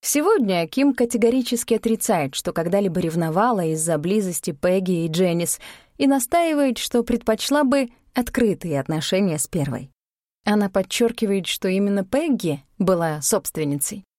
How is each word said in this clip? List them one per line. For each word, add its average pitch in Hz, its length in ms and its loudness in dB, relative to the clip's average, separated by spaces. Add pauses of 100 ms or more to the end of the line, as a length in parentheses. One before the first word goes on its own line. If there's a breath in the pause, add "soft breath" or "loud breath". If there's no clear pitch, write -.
Сегодня 277 640 2
Ким 269 280 2
категорически 240 800 0
отрицает, 214 580 0
что - 200 -6
когда-либо 180 460 0
ревновала 175 680 0
из-за 160 320 0
близости 185 500 -2
Пегги 180 560 0
и 165 40 -2
Дженнис, 170 500 0 (400 loud breath)
и 285 80 4
настаивает, 285 720 2
что - 240 0
предпочла 240 600 0
бы 262 260 2 (240 soft breath)
открытые 196 680 0
отношения 160 580 0
с - 100 -4
первой. 139 440 -4 (540)
Она 202 240 2
подчёркивает, 196 800 0
что - 200 -4
именно 202 360 0
Пегги 196 600 -2 (140)
была 170 440 0
собственницей. 156 800 -4 (160)